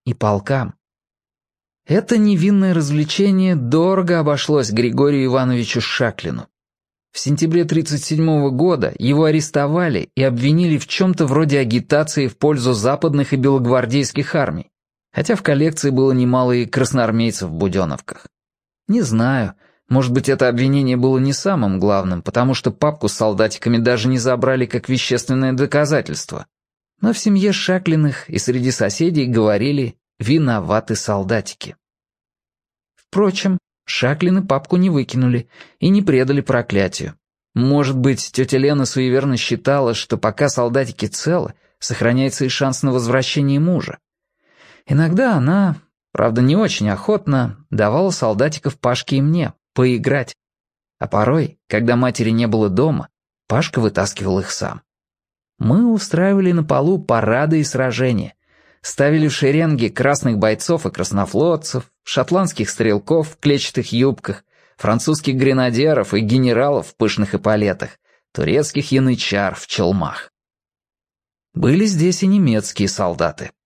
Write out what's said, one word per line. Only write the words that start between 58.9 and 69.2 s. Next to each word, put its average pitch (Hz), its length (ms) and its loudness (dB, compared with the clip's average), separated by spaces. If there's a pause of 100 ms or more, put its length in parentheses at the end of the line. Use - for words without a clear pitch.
в 131 60 0
шеренги 147 560 2
красных 131 500 0
бойцов 110 480 0
и 90 40 -2
краснофлотцев, 120 1000 -2 (120)
шотландских 165 680 -2
стрелков 117 580 0
в - 80 -20
клетчатых - 540 -2
юбках, - 540 -2 (320)
французских 131 580 -2
гренадеров 131 800 0
и 107 60 0
генералов 123 640 0
в - 80 -20
пышных 104 400 0
эполетах, 104 640 -2 (340)
турецких 139 580 -2
янычар 113 640 0